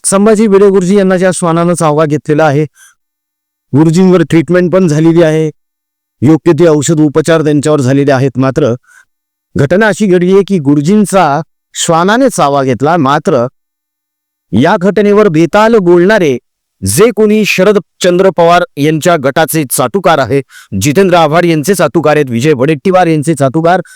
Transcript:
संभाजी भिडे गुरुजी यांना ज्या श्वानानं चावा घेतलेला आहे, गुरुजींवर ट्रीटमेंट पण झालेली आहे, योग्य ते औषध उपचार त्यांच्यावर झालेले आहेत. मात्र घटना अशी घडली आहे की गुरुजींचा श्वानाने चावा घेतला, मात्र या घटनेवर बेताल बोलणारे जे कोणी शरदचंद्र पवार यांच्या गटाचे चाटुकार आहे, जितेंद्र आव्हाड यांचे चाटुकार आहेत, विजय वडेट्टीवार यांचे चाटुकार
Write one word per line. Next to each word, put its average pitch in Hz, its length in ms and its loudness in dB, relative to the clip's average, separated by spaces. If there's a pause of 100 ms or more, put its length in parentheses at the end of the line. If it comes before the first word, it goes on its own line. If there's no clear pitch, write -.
संभाजी 208 420 2
भिडे 196 220 4
गुरुजी 196 300 2
यांना 190 180 0
ज्या 185 180 0
श्वानानं 170 400 -2
चावा 156 300 0
घेतलेला 151 420 -2
आहे, 147 180 0 (1120)
गुरुजींवर 175 540 2
ट्रीटमेंट 170 420 0
पण 185 160 2
झालेली 160 340 2
आहे, 156 280 0 (720)
योग्य 156 300 2
ते 165 160 2
औषध 151 320 0
उपचार 156 420 0
त्यांच्यावर 151 380 0
झालेले 139 320 0
आहेत. 135 240 0
मात्र 131 380 -2 (840)
घटना 175 300 0
अशी 208 200 -2
घडली 180 260 2
आहे 196 160 4
की 196 100 -2
गुरुजींचा 156 840 0 (340)
श्वानाने 202 540 0
चावा 143 360 0
घेतला, 139 320 -2
मात्र 143 500 -2 (1040)
या 151 280 0
घटनेवर 202 480 0
बेताल 208 480 0
बोलणारे 175 640 2 (480)
जे 165 300 2
कोणी 214 280 2
शरदचंद्र 185 920 0
पवार 175 280 2 (120)
यांच्या 156 480 -2
गटाचे 160 460 -2
चाटुकार 156 480 -2
आहे, 131 240 -2 (380)
जितेंद्र 175 360 0
आव्हाड 165 280 0
यांचे 165 300 -2
चाटुकार 151 420 0
आहेत, 147 140 -2
विजय 120 220 -2
वडेट्टीवार 165 540 0
यांचे 156 280 -2
चाटुकार 160 460 0 (160)